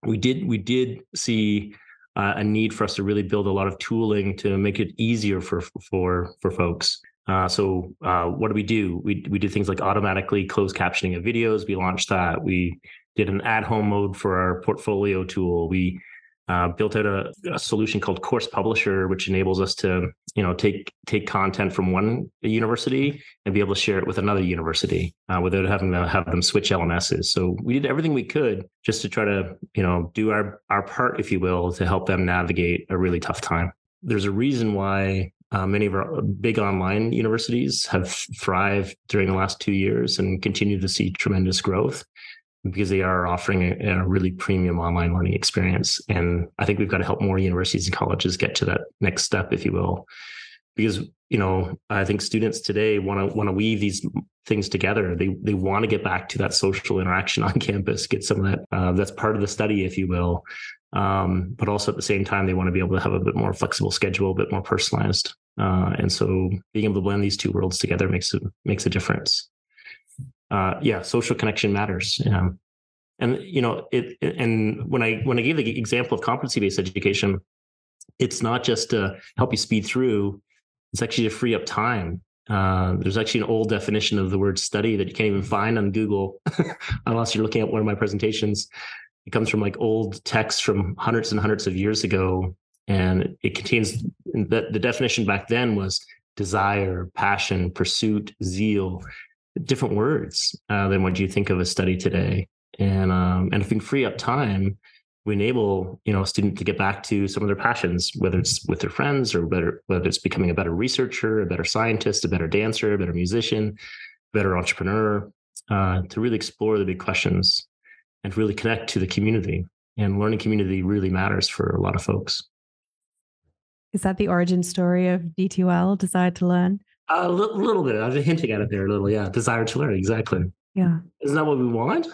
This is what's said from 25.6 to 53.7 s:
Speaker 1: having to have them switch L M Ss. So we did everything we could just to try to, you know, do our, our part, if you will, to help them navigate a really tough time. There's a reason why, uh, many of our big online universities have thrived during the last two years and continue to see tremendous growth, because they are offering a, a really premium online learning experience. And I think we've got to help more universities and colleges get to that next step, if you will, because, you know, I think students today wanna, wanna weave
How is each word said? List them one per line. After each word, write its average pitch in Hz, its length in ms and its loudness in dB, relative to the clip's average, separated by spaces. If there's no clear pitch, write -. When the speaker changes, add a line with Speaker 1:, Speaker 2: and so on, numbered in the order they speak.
Speaker 1:
having 95 280 0
to 87 120 2
have 90 200 0
them 87 160 0
switch - 300 2
L 90 100 2
M 85 100 2
Ss. 85 400 0
So 90 300 2
we 123 140 0
did 143 100 0
everything 151 280 0
we 123 100 0
could 107 440 -2
just - 200 0
to 107 40 -4
try 107 160 0
to, 95 320 0
you 98 80 2
know, 87 300 2
do 107 180 2
our, 104 280 -2
our 101 120 2
part, - 400 -2
if - 100 -2
you 95 80 2
will, 90 340 0
to 92 120 0
help 92 220 0
them 92 180 2
navigate 87 640 0
a 92 80 -2
really 87 240 0
tough - 180 -6
time. 87 320 -2
There's 107 220 0
a 101 60 0
reason 117 420 0
why, 98 580 0
uh, 98 140 0
many 104 180 2
of 98 100 0
our 98 260 -2
big 104 380 0
online 101 540 0
universities 117 720 0
have 90 240 -2
thrived 98 600 0
during 98 220 2
the 95 60 2
last 95 260 -2
two 101 120 0
years 101 460 0
and 92 220 0
continue 101 400 0
to 95 80 -2
see 98 220 0
tremendous 92 500 0
growth, - 420 0
because 95 280 -2
they 95 100 2
are 92 240 2
offering 90 380 0
a, 92 380 0
a 92 60 0
really 92 220 2
premium 92 500 0
online 85 360 2
learning 90 180 2
experience. - 640 0
And 87 380 2
I 90 60 2
think 98 120 2
we've 104 100 0
got 92 120 0
to 90 40 0
help 90 160 -2
more 95 200 2
universities 90 480 0
and 90 80 -2
colleges - 420 -2
get - 180 -2
to - 100 0
that - 160 0
next 95 220 0
step, - 280 0
if - 140 -2
you 101 60 2
will, 92 340 -2
because, 107 240 0
you 113 100 2
know, 92 400 0
I 98 160 0
think 101 160 0
students 110 400 0
today 107 380 2
wanna, 98 260 0
wanna 101 260 0
weave 107 280 2